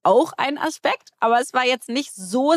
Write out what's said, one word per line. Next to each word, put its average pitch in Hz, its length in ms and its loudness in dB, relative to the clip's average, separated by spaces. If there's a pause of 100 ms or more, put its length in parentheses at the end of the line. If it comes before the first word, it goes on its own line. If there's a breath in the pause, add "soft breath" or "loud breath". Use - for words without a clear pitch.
auch 226 320 4
ein 277 220 -4
Aspekt, - 500 -6 (100)
aber 233 220 2
es - 120 -6
war 254 120 0
jetzt 247 240 -2
nicht 262 260 -6
so 254 420 0